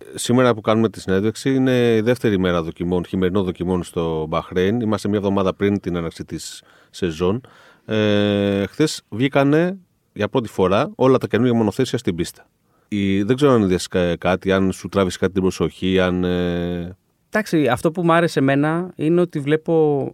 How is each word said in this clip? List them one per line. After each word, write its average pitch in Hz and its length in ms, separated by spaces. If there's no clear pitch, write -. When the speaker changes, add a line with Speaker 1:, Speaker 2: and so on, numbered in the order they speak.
Speaker 1:
Σήμερα 120 400
που 110 60
κάνουμε 110 280
τη 95 120
συνέντευξη 107 540
είναι 127 420
η 110 40
δεύτερη 110 380
μέρα 87 240
δοκιμών, 87 440
χειμερινών 92 380
δοκιμών 90 380
στο 80 460
Μπαχρέιν. 92 520
Είμαστε 107 280
μια 104 100
εβδομάδα 98 360
πριν 101 260
την 87 160
έναρξη 82 280
της - 380
σεζόν. 90 500
Ε, 104 840
χθες - 420
βγήκανε 143 680
για 101 160
πρώτη 123 200
φορά 98 460
όλα 131 240
τα 107 80
καινούργια 117 280
μονοθέσια 117 440
στην 98 160
πίστα. - 320
Η, 98 340
δεν 113 140
ξέρω 139 160
αν 117 100
είδες 92 260
κα-, 87 280
κάτι, 92 360
αν 95 200
σου - 160
τράβησε 95 320
κάτι 92 120
την 95 100
προσοχή, 92 580
αν, 90 240
ε, 87 720
Speaker 2:
Εντάξει, 180 360
αυτό 123 240
που 175 140
μ' 165 80
άρεσε 170 260
εμένα 151 580
είναι 165 240
ότι 175 200
βλέπω 151 720